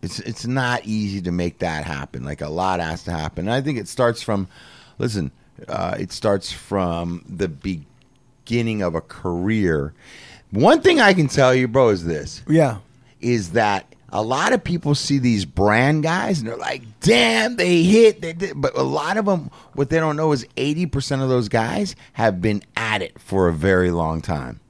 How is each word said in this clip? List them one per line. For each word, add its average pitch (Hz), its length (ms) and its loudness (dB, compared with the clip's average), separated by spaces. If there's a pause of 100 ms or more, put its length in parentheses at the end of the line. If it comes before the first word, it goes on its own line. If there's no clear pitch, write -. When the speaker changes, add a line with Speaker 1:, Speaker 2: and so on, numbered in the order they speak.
Speaker 1:
It's, - 200 -8
it's 113 260 -10
not 123 380 -2
easy 104 380 -4
to 87 100 -2
make 87 260 -4
that 80 240 -4
happen. 71 400 -10
Like, 71 160 -10
a 78 80 -8
lot 90 320 -2
has 80 240 -6
to 85 80 -8
happen. 85 380 -6
And 113 40 0
I 131 60 0
think 139 180 -4
it 101 120 -10
starts 117 320 0
from, 98 260 -4 (500)
listen, 104 320 -2 (380)
uh, 90 320 -4
it - 140 -8
starts 101 400 -2
from 87 760 -4
the 95 220 -4
beginning 104 1300 -6
of 87 140 -2
a 80 60 -2
career. 87 920 -2 (580)
One 190 300 6
thing 339 200 4
I 202 120 6
can 165 140 2
tell 131 260 4
you, 127 140 2
bro, 120 220 4
is 90 160 0
this. 76 420 -6
Speaker 2:
Yeah. 147 300 2 (420)
Speaker 1:
Is 110 320 0
that 101 420 0 (140)
a - 140 -4
lot 139 320 0
of 233 100 0
people 156 320 0
see 143 220 -2
these 120 260 2
brand 113 600 2
guys 180 360 -2
and 110 80 -8
they're 117 80 -10
like, 127 280 -8 (180)
"Damn, 226 560 2
they 175 260 4
hit." 214 380 6
They 165 100 -6
did. 170 280 -8
But 135 180 -2
a 135 60 2
lot 151 340 -2
of 214 80 0
them, 185 260 0 (220)
what 139 160 -2
they 160 100 2
don't 156 160 0
know 156 160 0
is 123 240 -2
eighty 151 300 -2
percent 135 360 -4
of 135 60 0
those 123 220 2
guys 127 480 -2 (160)
have 107 280 0
been 104 220 -2 (140)
at 110 240 -2
it - 180 -12
for 95 300 2
a 85 40 0
very 90 380 2
long 82 300 -2
time. 67 480 -8